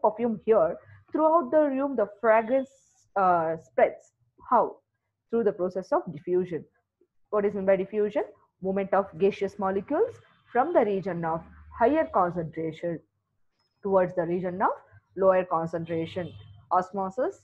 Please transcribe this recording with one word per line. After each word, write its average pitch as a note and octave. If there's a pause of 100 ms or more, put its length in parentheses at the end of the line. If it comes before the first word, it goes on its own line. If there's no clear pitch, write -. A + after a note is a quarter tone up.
perfume A3
here, F#3 (340)
throughout D#4
the D#4
room, C4+
the G3+ (100)
fragrance, A3+ (480)
uh, E3+
spreads. - (380)
How? G3+ (540)
Through A#3
the G3
process F#3
of F4 (100)
diffusion. F3 (680)
What G#3
is G#3
meant F#3+
by G3
diffusion? G#3 (360)
Movement F#3+
of G3 (100)
gaseous F#3+
molecules G#3 (380)
from C#4+
the C#4+
region F#3
of E3 (300)
higher -
concentration E3 (840)
towards F#3
the E3+
region F3+
of C#4 (440)
lower F#3
concentration. E3 (400)
Osmosis, F#3+